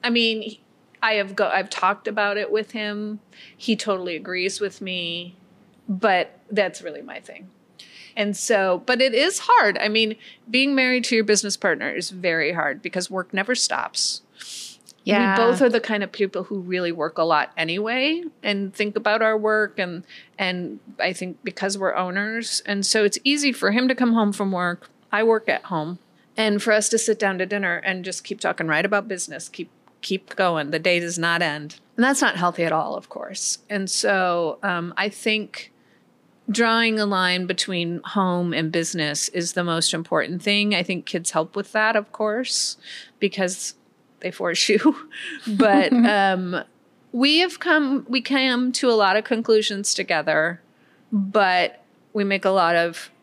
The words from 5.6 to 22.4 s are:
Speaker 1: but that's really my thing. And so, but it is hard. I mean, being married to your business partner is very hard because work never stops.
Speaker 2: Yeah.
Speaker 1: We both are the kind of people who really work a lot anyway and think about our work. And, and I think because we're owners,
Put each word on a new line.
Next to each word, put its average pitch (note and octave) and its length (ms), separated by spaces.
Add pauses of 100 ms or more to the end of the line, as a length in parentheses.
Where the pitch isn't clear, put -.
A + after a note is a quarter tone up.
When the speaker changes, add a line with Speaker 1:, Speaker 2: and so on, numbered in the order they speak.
Speaker 1:
but F#3+ 520 (120)
that's F#3+ 300
really D3+ 200
my - 180
thing. - 300 (640)
And G#3 200
so, F#3+ 520
but B3 140
it C4 120
is D4+ 300
hard. A4 340
I G#3 120
mean, A3 260 (340)
being C4+ 240
married B3+ 320
to A#3+ 100
your A3 80
business G3+ 320
partner E3 360
is E3+ 180
very F3 440
hard D3+ 280
because F3+ 300
work F#3 220
never G3 200
stops. - 680 (840)
Speaker 2:
Yeah. G3 340
Speaker 1:
We A3+ 80
both B3 160
are B3 80
the A3 100
kind G#3 240
of F#3+ 80
people F#3+ 320
who G3+ 160
really F3+ 320
work D#3+ 260
a E3 60
lot D#3 320
anyway A#3+ 680 (200)
and G3 300
think G#3 240
about G#3+ 240
our A3 160
work. G#3+ 420
And, F3+ 240 (340)
and F3+ 420 (200)
I F3+ 140
think F3+ 320
because G3 320
we're F#3+ 180
owners, G3+ 680